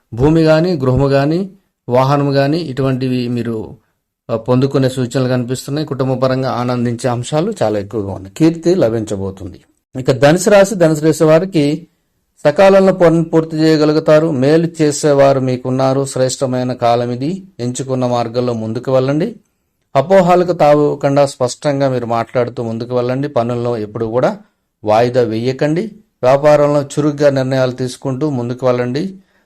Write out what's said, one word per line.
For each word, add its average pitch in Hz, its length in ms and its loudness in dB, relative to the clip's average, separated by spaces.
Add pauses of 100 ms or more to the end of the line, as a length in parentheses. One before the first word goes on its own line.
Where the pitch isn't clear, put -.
(140)
భూమి 156 300 2
గాని, 160 340 2
గృహము 127 300 2
గాని, 151 420 0 (400)
వాహనము 139 420 2
గాని 139 260 0
ఇటువంటివి 131 720 -4
మీరు, 113 500 -6 (540)
ఆ, 117 40 -2
పొందుకునే 131 540 0
సూచనలు 127 380 -4
కనిపిస్తున్నాయి. 127 600 -4
కుటుంబ 131 260 -4
పరంగా 131 380 -2
ఆనందించే 120 580 -4
అంశాలు 151 440 -4 (100)
చాలా 107 160 0
ఎక్కువగా 98 320 -6
ఉన్నాయి. 92 240 -14
కీర్తి 165 400 2
లభించబోతుంది. 101 880 -4 (380)
ఇక 131 120 -2
ధనుసు 147 380 2
రాశి, 196 260 6
ధనుసు 160 300 2
రాశి 156 180 2
వారికి 160 640 2 (580)
సకాలంలో 190 480 4
పనులు 170 300 4
పూర్తి 160 340 -2
చేయగలుగుతారు. 156 720 2
మేలు 151 360 2 (140)
చేసేవారు 139 580 2
మీకున్నారు. 131 680 -2
శ్రేష్టమైన 127 680 -2
కాలం 120 380 0
ఇది. 151 320 -6 (160)
ఎంచుకున్న 127 480 -4
మార్గంలో 120 460 -2
ముందుకు 113 400 -6
వెళ్ళండి. 143 420 0 (600)
అపోహాలకు 180 580 4
తావివ్వకుండా 147 720 2
స్పష్టంగా 139 640 -2
మీరు 123 160 -4
మాట్లాడుతూ 117 580 -4
ముందుకు 117 320 -6
వెళ్ళండి. 127 320 -2
పనుల్లో 120 500 -2
ఎప్పుడు 107 280 -6
కూడా 135 320 -2 (460)
వాయిదా 120 380 2
వేయకండి. 131 600 -2 (420)
వ్యాపారంలో 147 580 4
చురుగ్గా 143 480 0
నిర్ణయాలు 131 420 0
తీసుకుంటూ 127 580 -4
ముందుకు 123 380 -4
వెళ్ళండి. 123 480 -2 (300)